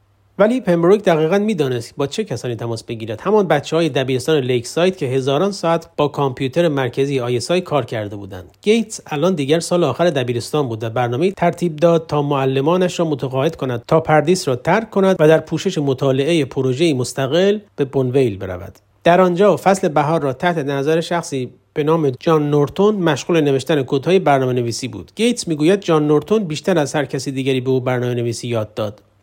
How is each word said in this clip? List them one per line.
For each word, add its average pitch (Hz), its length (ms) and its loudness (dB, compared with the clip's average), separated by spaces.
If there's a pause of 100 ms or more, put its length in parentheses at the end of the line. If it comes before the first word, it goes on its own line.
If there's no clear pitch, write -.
(380)
ولی 226 220 2
پمبروک 180 440 2
دقیقاً 165 340 2
می‌دانست 151 580 -2
با 139 100 -2
چه 220 180 -6
کسانی 123 300 -6
تماس 117 300 -8
بگیرد. 110 360 -10
همان 202 280 2
بچه‌های 160 400 0
دبیرستان 135 520 0
لیک 123 260 -2
ساید 185 300 0
که 143 100 -6
هزاران 139 460 0
ساعت 170 440 -2
با 147 120 0
کامپیوتر 139 600 -2
مرکزی 135 520 -2
آی 123 160 -2
اس - 140 -4
آی 180 100 0
کار 147 240 -2
کرده 107 320 -8
بودند. 92 340 -16 (120)
گیتس 220 440 0
الان 156 280 0
دیگر 147 260 2
سال 175 240 0
آخر 160 260 0
دبیرستان 123 580 -2
بود 113 160 -8
و 113 60 -4
برنامه‌ای 123 420 -2
ترتیب 170 440 -2
داد 165 300 2
تا 147 160 -2
معلمانش 143 760 0
را 175 80 0
متقاعد 135 500 -2
کند 123 320 -6
تا 160 120 4
پردیس 156 480 2
را 127 80 0
ترک 208 340 -2
کند 190 280 2
و 156 100 6
در 156 120 6
پوشش 165 380 -4
مطالعهٔ 139 680 0
پروژه‌ای 131 480 0
مستقل 139 680 0 (180)
به 143 80 0
بونویل 127 520 0
برود. 92 360 -10 (320)
در 175 160 6
آنجا 185 360 4
فصل 190 320 2
بهار 151 340 0
را 139 100 -2
تحت 170 260 -2
نظر 143 420 0
شخصی 160 500 -6 (240)
به 151 100 -2
نام 156 260 2
جان 151 400 2
نورتون 147 440 2
مشغول 165 460 0
نوشتن 143 420 0
کدهای 147 360 0
برنامه‌نویسی 127 720 0
بود. 98 280 -14
گیتس 233 320 -2
می‌گوید 165 320 2
جان 156 260 2
نورتون 151 380 2
بیشتر 165 340 -2
از 143 160 -2
هر 151 100 0
کسی 139 280 -6
دیگری 131 280 0
به 127 100 -4
او 131 100 2
برنامه‌نویسی 120 680 -2
یاد 113 260 -4
داد. 107 280 -8 (200)